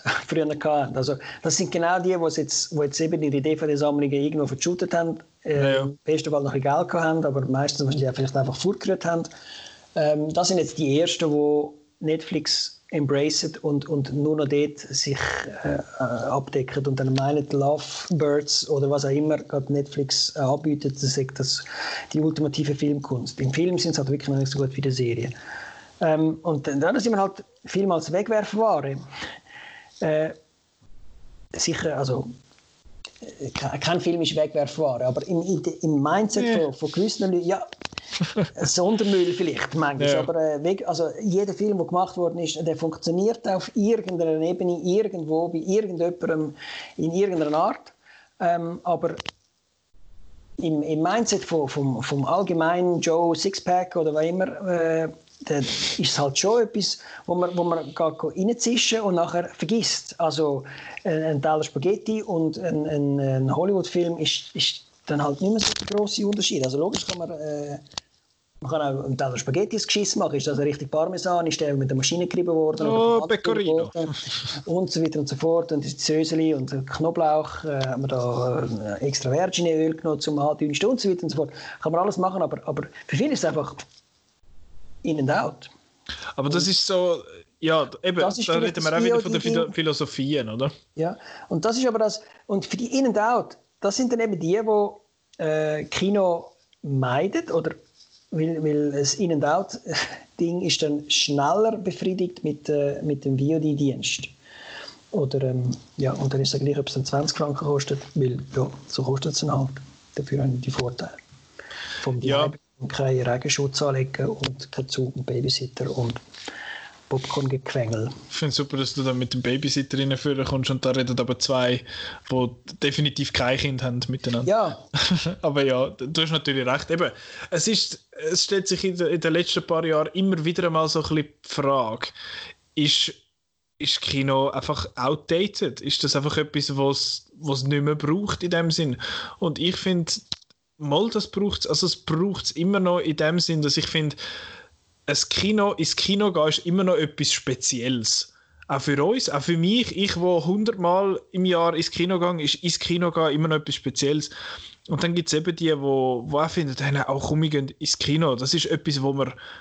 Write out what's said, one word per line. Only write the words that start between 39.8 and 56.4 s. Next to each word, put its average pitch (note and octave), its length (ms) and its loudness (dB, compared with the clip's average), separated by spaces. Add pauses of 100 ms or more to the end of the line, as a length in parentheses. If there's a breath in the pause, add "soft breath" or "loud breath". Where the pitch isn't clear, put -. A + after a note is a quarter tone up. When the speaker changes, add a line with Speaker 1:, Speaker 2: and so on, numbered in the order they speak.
Speaker 2:
Ja. C#3 140 4
Speaker 1:
aber, E3+ 140 -2
äh, D3+ 280 0
weg-, F#3+ 240 0
also E3 220 0 (120)
jeder G3 320 2
Film, G3+ 240 0
der D#3+ 100 0
gemacht F3+ 280 0
worden E3+ 240 0
ist, D#3+ 160 -2
der D#3 220 -2
funktioniert F3 680 0
auf F#3+ 300 -2
irgendeiner F3+ 640 2
Ebene, F3 420 0
irgendwo, F3 680 0
bei E3+ 80 -2
irgendjemandem, E3+ 1000 0 (400 loud breath)
in E3 160 0
irgendeiner E3+ 460 2
Art. F#3+ 340 0 (480 loud breath)
Ähm, E3+ 440 0
aber E3+ 320 0 (1500)
im, D#3+ 200 0
im D#3 200 0
Mindset G3+ 420 0
von, D#3 240 0
vom, C3+ 340 -2
vom C#3 220 -2
allgemeinen F3 800 2
Joe E3+ 340 4
Sixpack F3+ 640 0
oder D#3 160 2
was D#3 120 2
immer, F#3 220 0 (180)
äh, E3 440 2 (360)
dann D3 180 0
ist - 360 -2
es D3+ 200 0
halt C#3+ 180 2
schon A3+ 260 4